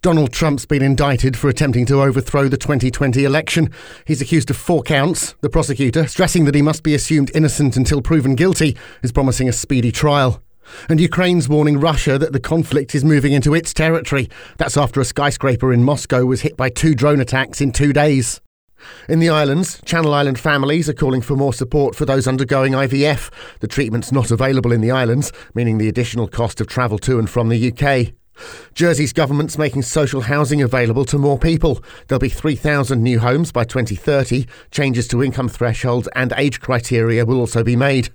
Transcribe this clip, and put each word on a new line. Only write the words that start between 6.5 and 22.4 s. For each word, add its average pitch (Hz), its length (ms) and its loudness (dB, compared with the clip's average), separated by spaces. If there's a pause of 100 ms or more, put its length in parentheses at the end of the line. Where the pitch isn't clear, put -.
he 147 80 4
must 156 220 0
be 151 100 2
assumed 139 400 0
innocent 147 420 2
until 135 240 2
proven 135 360 2
guilty, 160 400 2 (260)
is 123 80 -2
promising 131 380 0
a 120 40 0
speedy 120 380 -2
trial. 143 500 0 (480)
And 160 120 4
Ukraine's 175 480 2
warning 147 320 2
Russia 143 380 2
that 139 140 -2
the 135 60 0
conflict 151 560 -2
is 139 100 0
moving 147 280 4
into 143 200 2
its 165 220 -2
territory. 147 560 0 (280)
That's - 180 -2
after 143 240 0
a 131 40 2
skyscraper 131 680 0
in 120 100 4
Moscow 131 420 0
was 127 180 0
hit 151 140 -4
by 131 140 -2
two 156 240 2
drone 143 240 2
attacks 131 420 -2
in 139 120 0
two 143 200 2
days. 139 480 2 (680)
In 165 120 2
the 165 80 4
islands, 156 560 0
Channel 160 280 0
Island 143 280 0
families 147 480 0
are 147 40 -4
calling 131 280 -2
for 135 160 -2
more 135 160 0
support 135 420 -2
for 156 100 -4
those 135 220 0
undergoing 135 480 0